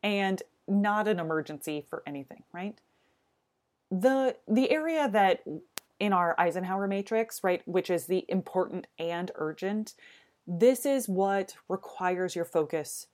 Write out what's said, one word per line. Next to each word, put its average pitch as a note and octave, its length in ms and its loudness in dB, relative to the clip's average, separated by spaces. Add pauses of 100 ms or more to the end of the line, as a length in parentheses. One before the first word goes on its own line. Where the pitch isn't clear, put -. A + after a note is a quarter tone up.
and G3 400 0 (260)
not G#3 400 2
an G#3 120 2
emergency D#3 680 -4
for - 200 -8
anything, C#3 340 -10 (100)
right? G3 280 -8 (1120)
The, B3+ 440 2 (120)
the B3+ 240 4
area D#4 360 2
that G3 360 4 (560)
in G3+ 120 0
our F3 280 2
Eisenhower F#3 480 0
matrix, G3+ 560 -2
right, F3+ 240 2
which F3+ 240 0
is E3+ 160 -2
the F#3 200 0
important F#3 600 -2 (100)
and E3+ 380 -4
urgent, G3 580 -4 (540)
this A#3 380 4
is C#4 240 0
what G3 460 0 (140)
requires F3+ 680 -4
your E3+ 100 -2
focus D#3 680 -2